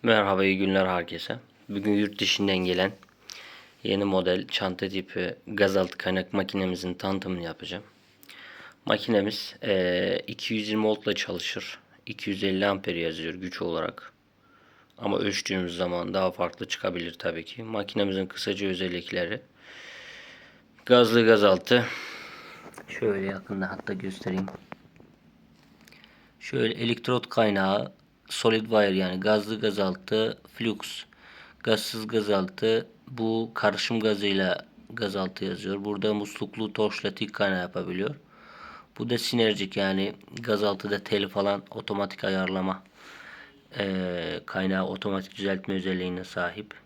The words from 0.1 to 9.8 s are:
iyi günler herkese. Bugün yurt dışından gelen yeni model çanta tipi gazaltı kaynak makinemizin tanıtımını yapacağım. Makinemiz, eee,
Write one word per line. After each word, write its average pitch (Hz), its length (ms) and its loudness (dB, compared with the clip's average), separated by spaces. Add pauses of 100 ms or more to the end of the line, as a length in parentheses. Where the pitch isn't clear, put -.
iyi 95 140 6
günler 95 280 4
herkese. 90 520 -4 (300)
Bugün 101 240 0
yurt 101 280 0
dışından 98 360 2
gelen 90 360 2 (920)
yeni 101 200 0
model 95 440 0
çanta 95 400 -2
tipi 92 460 -4 (120)
gazaltı 98 520 2
kaynak 92 340 -2
makinemizin 92 640 -2
tanıtımını 95 480 -4
yapacağım. 90 400 -10 (1000)
Makinemiz, 104 800 0
eee, 92 640 2